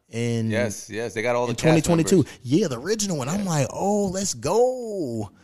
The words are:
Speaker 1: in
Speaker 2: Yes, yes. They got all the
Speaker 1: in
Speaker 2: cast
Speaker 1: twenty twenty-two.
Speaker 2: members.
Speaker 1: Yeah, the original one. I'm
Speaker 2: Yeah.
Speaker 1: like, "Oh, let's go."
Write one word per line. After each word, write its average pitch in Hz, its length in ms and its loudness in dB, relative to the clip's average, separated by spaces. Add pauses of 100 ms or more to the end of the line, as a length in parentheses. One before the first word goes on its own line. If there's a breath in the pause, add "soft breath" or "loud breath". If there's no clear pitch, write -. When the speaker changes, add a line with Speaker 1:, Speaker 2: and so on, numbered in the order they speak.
(100)
Speaker 1:
in 117 400 -2
Speaker 2:
Yes, 110 400 -2
yes. 110 240 -6
They 110 80 -2
got 120 140 2
all 123 100 0
the 120 40 -4
Speaker 1:
in 117 60 -4
Speaker 2:
cast - 80 -6
Speaker 1:
twenty 156 180 6
twenty-two. 170 340 4
Speaker 2:
members. - 260 2
Speaker 1:
Yeah, 160 260 2
the 120 120 -4
original 196 360 -2
one. 127 120 -4
I'm 196 160 -4
Speaker 2:
Yeah. 185 60 -4
Speaker 1:
like, 143 200 2
"Oh, 202 360 0
let's 190 280 -4
go." 190 960 0 (140)